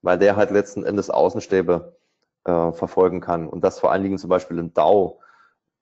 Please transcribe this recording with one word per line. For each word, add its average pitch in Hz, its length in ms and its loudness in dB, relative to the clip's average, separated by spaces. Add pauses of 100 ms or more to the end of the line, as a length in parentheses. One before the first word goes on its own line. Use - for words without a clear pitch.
weil 90 160 0
der 98 200 4
halt 101 140 0
letzten 101 340 -2
Endes 98 240 -4
Außenstäbe, 90 880 0 (480)
äh, 85 260 0
verfolgen 87 480 0
kann 82 280 -6
und 87 140 -12
das 92 180 0
vor - 120 2
allen 95 120 0
Dingen 95 140 -2
zum 87 120 -8
Beispiel 90 280 -2
im 85 160 -6
Dow 90 460 2 (640)